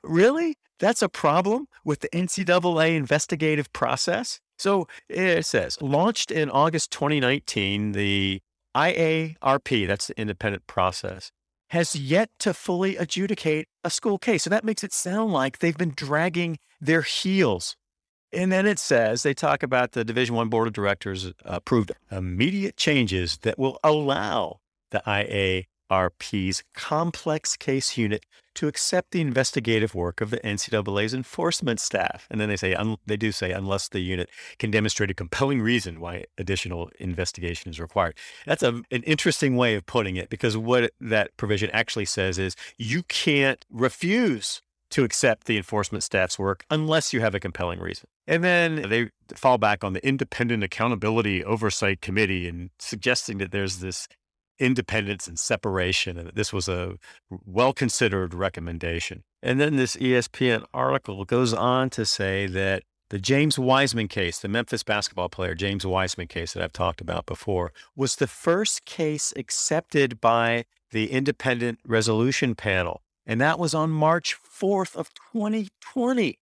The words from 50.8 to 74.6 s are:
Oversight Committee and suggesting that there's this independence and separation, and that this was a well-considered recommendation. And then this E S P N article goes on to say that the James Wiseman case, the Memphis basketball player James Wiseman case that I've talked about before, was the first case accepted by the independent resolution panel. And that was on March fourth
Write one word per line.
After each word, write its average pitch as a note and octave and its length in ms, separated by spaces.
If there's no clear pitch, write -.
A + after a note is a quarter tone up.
Oversight G#2 560
Committee F#2 480
and F2 300
suggesting A2+ 600
that F#2+ 140
there's G2 260
this F2+ 300
independence A2 680
and E2 100
separation, F#2 800
and E2+ 120
that F#2 60
this G#2+ 160
was F#2 160
a F2+ 300
well-considered G2+ 1040
recommendation. E2+ 880
And B2+ 180
then D3 160
this B2+ 240
E B2+ 160
S A#2+ 120
P B2+ 220
N A2 120
article B2+ 540
goes A#2+ 260
on B2+ 380
to A2 160
say G2 400
that F#2+ 360
the G2+ 80
James C#3 400
Wiseman B2+ 500
case, F2+ 300
the G2+ 100
Memphis A2+ 340
basketball G2 460
player F2+ 260
James G2 300
Wiseman F#2 440
case - 260
that F2+ 80
I've E2 100
talked F2 300
about E2+ 240
before, F2+ 440
was C3 220
the C3+ 100
first - 600
case D3+ 500
accepted C#3 840
by A#2 420
the A2 220
independent C3 720
resolution A#2 720
panel. F#2 480
And A2+ 160
that D#3 160
was E3 160
on D#3+ 160
March D#3 420
fourth - 640